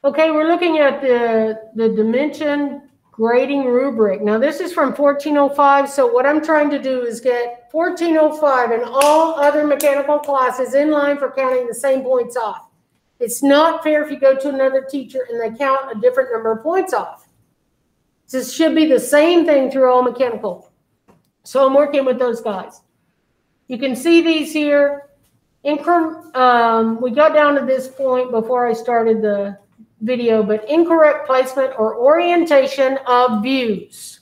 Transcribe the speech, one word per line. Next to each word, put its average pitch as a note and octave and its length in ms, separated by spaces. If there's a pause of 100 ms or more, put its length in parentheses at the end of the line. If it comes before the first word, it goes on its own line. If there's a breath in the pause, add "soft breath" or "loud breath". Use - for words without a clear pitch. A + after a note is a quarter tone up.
Okay, D#4 240
we're D#4 160
looking E4+ 320
at C#4 220
the, A3+ 720
the A3+ 140
dimension C#4+ 920 (280)
grading C4 540
rubric. A#3+ 560
Now, G#3 160
this D#4 240
is E4+ 100
from C#4 240
fourteen C#4+ 400
oh C#4+ 140
five, C#4 400
so C4 180
what B3 180
I'm D4+ 160
trying D4+ 280
to C#4+ 100
do B3+ 220
is A#3 180
get A#3+ 500
fourteen E4+ 480
oh D#4 140
five C4+ 400
and A#3 140
all D4+ 520
other D4 300
mechanical C#4+ 500
classes C4 580
in D4 160
line C#4+ 260
for C#4 120
counting B3+ 380
the A3+ 80
same C4+ 280
points B3 340
off. G#3+ 320 (500)
It's A#3+ 240
not D4+ 400
fair D4+ 180
if D4+ 80
you C#4+ 80
go C4+ 200
to C#4 100
another C4+ 420
teacher B3+ 400
and A#3 120
they A3+ 160
count C4+ 340
a G#3+ 80
different B3 320
number A3+ 220
of A3 100
points E4+ 300
off. - 340 (1000)
This B3+ 240
should D#4+ 220
be D#4 100
the B3+ 160
same D#4+ 440
thing C#4 240
through C4 220
all B3+ 120
mechanical. A#3 680 (720)
So C4+ 240
I'm C4+ 60
working C#4+ 320
with B3+ 120
those A#3+ 220
guys. G3 400 (880)
You B3+ 100
can C4 160
see E4+ 280
these D#4+ 320
here. C#4+ 560 (560)
Incre-, D#4+ 680
um, A#3 680
we B3+ 100
got D4+ 220
down D4 220
to C4 100
this C4 240
point B3+ 420
before A#3+ 340
I A#3 60
started A3+ 500
the G3+ 360 (440)
video, A3+ 420
but G#3+ 260
incorrect D#4 560
placement C4 540
or A3 160
orientation C#4+ 1120
of B3 340
views. A#3+ 800